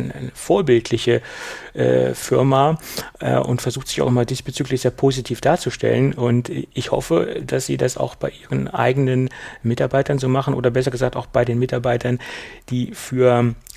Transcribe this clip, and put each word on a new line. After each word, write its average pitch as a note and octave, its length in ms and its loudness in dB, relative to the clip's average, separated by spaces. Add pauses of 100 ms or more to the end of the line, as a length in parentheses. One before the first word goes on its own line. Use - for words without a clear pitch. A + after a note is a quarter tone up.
(140)
eine C3 200 -10
vorbildliche, A#2+ 880 2 (520)
äh, B2+ 400 2
Firma, C3+ 640 2 (420)
äh, B2+ 180 2
und B2+ 240 0
versucht C3 260 -6
sich - 140 -2
auch C#3 60 2
immer A#2+ 180 2
diesbezüglich C3 560 -4
sehr B2+ 100 2
positiv C3 480 0
darzustellen. B2+ 760 2
Und A#2+ 360 0
ich - 420 -6
hoffe, - 540 0
dass C3 220 -2
sie C#3 100 -2
das B2+ 180 0
auch C3 200 -4
bei C#3 160 -6
ihren C3+ 360 -4
eigenen B2+ 640 2 (340)
Mitarbeitern C3+ 560 0
so C3 80 -2
machen C3+ 260 2
oder B2+ 180 0
besser B2+ 200 0
gesagt B2 240 -2
auch B2 120 -6
bei A#2+ 180 2
den A#2+ 120 0
Mitarbeitern, B2 600 0 (500)
die B2 240 -2
für A#2+ 640 2 (220)